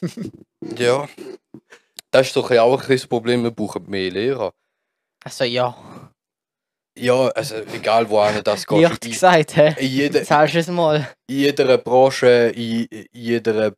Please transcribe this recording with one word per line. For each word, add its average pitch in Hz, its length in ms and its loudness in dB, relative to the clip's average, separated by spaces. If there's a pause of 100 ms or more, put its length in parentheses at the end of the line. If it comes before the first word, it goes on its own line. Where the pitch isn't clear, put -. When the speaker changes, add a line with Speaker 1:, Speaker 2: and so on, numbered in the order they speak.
Speaker 1:
<laughs> - 760 -12
Speaker 2:
Ja. 127 300 0 (1040)
Das 127 160 2
ist - 80 -6
doch 120 160 -2
ja 117 120 4
auch 120 100 4
ein 135 60 -2
bisschen 131 180 0
das - 100 -8
Problem, 120 360 -2
wir 117 80 -2
brauchen 101 380 -8
mehr 95 220 -4
Lehrer. 107 420 -4 (720)
Speaker 3:
Also - 200 -8
ja. 123 320 -4 (1200)
Speaker 2:
Ja, 123 320 0
also 110 260 -6 (180)
egal, 113 360 0
wo 107 100 2
einer 104 220 2
das 104 240 -2
geht. - 160 2
Speaker 3:
Leicht 165 240 0
Speaker 2:
In 233 60 -10
Speaker 3:
gesagt, 180 440 2
hä? 151 220 4
Speaker 2:
in 135 140 -4
jeder 143 340 0
Speaker 3:
Sagst 151 300 2
du 170 40 0
es 160 80 -4
mal. 156 400 0 (200)
Speaker 2:
in 131 100 -8
jeder 139 400 2
Branche, 123 800 4
in, 113 300 -4
in 107 280 -16
jeder 113 640 -2